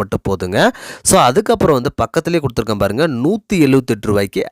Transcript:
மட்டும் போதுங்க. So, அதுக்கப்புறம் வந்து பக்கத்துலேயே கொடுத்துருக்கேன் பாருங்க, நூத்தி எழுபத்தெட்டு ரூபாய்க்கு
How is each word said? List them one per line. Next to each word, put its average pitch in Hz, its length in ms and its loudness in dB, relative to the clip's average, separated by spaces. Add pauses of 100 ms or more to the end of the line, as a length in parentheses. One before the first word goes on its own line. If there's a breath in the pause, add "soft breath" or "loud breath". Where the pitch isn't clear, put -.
மட்டும் 101 100 -6 (180)
போதுங்க. 95 300 -4 (520 loud breath)
So, 196 40 6 (140)
அதுக்கப்புறம் 190 500 2
வந்து 120 120 -4 (100)
பக்கத்துலேயே 170 420 -2
கொடுத்துருக்கேன் 110 400 -4
பாருங்க, 101 220 0 (180)
நூத்தி 208 340 -2 (100)
எழுபத்தெட்டு 127 440 0
ரூபாய்க்கு 101 420 -2